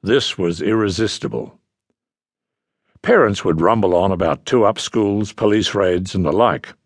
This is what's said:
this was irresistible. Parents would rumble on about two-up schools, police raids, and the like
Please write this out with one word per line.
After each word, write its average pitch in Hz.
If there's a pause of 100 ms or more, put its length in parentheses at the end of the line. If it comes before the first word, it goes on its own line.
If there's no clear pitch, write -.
this 120
was 85
irresistible. 104 (1400)
Parents -
would 80
rumble 98
on 95
about 85
two-up 110
schools, 104
police 107
raids, 92
and 98
the 76
like 98 (140)